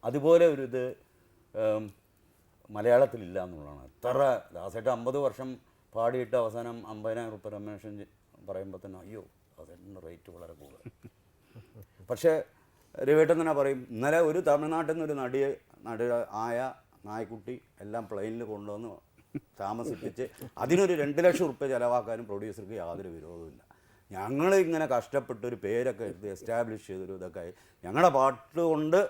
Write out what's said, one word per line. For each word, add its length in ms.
അതുപോലെ 440
ഒരു 140
ഇത്, 340
ഏം, 380
മലയാളത്തിലില്ല 720
എന്നുള്ളതാണ്. 420
എത്ര 560
ദാസേട്ടൻ 380
അമ്പത് 260
വർഷം 400
പാടിയിട്ട് 400
അവസാനം 520
അമ്പതിനായിരം 440
റുപ്യ 180
റെമ്യൂണറേഷൻ 560
പറയുമ്പോൾ 360
തന്നെ, 140
"അയ്യോ, 220
ദാസേട്ടൻ്റെ 420
റേറ്റ് 300
വളരെ 220
കൂടുതൽ." 380
പക്ഷേ 220
രവിയേട്ടൻ 340
തന്നെ 180
പറയും, 200
ഇന്നലെ 240
ഒരു 100
തമിഴ്നാട്ടിൽ 440
നിന്നൊരു 280
നടിയെ, 280
നടി 180
ആയ 120
നായ്ക്കുട്ടി 480
എല്ലാം 280
പ്ലെയിനിൽ 400
കൊണ്ടുവന്ന് 400
താമസിപ്പിച്ച് 640
അതിനൊരു 380
രണ്ട് 240
ലക്ഷം 200
ഉറുപ്പിക 280
ചിലവാക്കാനും 560
പ്രൊഡ്യൂസർക്ക് 520
യാതൊരു 340
വിരോധവുമില്ല. 460
ഞങ്ങൾ 360
ഇങ്ങനെ 300
കഷ്ടപ്പെട്ട് 560
ഒരു 160
പേരൊക്കെ 440
എടുത്ത് 240
എസ്റ്റാബ്ലിഷ് 560
ചെയ്തൊരു 300
ഇതൊക്കെ 240
ആയി. 80
ഞങ്ങളുടെ 320
പാട്ട് 440
കൊണ്ട് 280